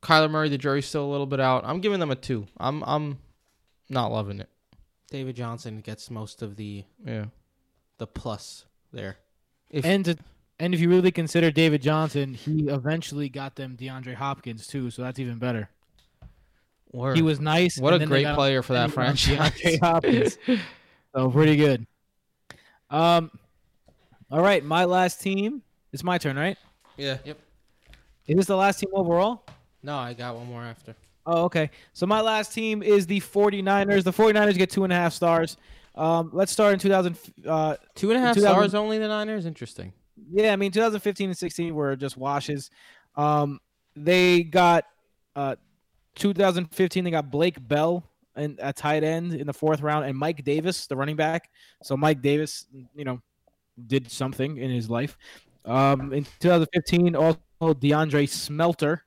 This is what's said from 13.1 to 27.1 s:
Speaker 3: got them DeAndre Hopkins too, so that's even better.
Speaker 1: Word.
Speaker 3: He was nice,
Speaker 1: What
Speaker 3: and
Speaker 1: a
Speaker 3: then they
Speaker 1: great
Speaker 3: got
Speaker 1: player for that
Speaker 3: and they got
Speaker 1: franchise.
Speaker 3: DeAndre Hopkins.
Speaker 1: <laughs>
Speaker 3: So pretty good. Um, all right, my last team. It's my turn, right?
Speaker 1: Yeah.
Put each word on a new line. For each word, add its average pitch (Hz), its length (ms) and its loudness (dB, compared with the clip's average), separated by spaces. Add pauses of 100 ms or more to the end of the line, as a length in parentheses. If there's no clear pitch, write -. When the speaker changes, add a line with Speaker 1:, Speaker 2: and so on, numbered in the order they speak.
Speaker 3:
got 135 260 -12
them 131 240 -12
DeAndre 131 360 -12
Hopkins 120 520 -8
too, 127 220 -6
so 123 120 -12
that's 127 180 -8
even 120 180 -6
better. 117 320 -4 (1200)
Speaker 1:
Word. 127 240 -4
Speaker 3:
He 165 60 4
was 156 180 2
nice, 160 380 2
Speaker 1:
What 139 160 2
Speaker 3:
and - 20 6
Speaker 1:
a 170 100 4
Speaker 3:
then 151 40 -4
they 139 60 2
Speaker 1:
great 135 80 4
Speaker 3:
got 147 120 0
Speaker 1:
player 135 280 2
for 127 100 -2
that 120 120 2
Speaker 3:
and 117 80 -2
they - 20 -6
got 139 580 2
Speaker 1:
franchise. - 80 -10
Speaker 3:
DeAndre 160 180 2
Hopkins. 165 640 2
Speaker 1:
<laughs> 247 160 0 (560)
Speaker 3:
So 131 160 2
pretty 151 240 6
good. 139 320 4 (1040)
Um, 165 400 4 (1000)
all 151 100 2
right, 185 220 4
my 160 220 2
last 180 360 2
team. 202 420 -4 (280)
It's 135 120 -12
my 180 160 0
turn, 139 180 -2
right? 175 180 -2 (420)
Speaker 1:
Yeah. 139 280 -6